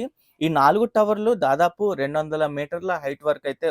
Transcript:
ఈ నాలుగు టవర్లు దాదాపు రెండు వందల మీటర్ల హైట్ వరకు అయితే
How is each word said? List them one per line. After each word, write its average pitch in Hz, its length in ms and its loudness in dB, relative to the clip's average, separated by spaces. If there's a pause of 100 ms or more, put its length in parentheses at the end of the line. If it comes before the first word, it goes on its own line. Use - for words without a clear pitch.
(400)
ఈ 156 80 0
నాలుగు 160 380 4
టవర్లు 214 480 0
దాదాపు 170 580 0
రెండు 143 260 -2
వందల 156 280 -2
మీటర్ల 147 460 -6
హైట్ 143 320 -8
వరకు 147 220 -2
అయితే 151 240 -4